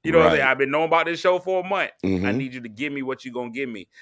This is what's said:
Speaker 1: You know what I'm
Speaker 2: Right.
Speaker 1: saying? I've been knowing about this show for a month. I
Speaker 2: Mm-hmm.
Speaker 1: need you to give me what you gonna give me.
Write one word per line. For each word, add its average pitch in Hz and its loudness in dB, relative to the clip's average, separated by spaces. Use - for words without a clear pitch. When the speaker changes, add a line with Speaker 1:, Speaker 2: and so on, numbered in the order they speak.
Speaker 1:
You 160 0
know 165 4
what 160 8
I'm 165 8
Speaker 2:
Right. 160 4
Speaker 1:
saying? 139 2
I've 131 4
been 139 2
knowing 156 0
about 160 2
this 165 -4
show 180 2
for 185 -2
a 185 -10
month. 185 -2
I 110 0
Speaker 2:
Mm-hmm. - -
Speaker 1:
need 127 -4
you 127 -10
to 117 -12
give 127 -8
me 143 -6
what 131 -8
you 127 -12
gonna 120 -6
give 131 -6
me. 101 -12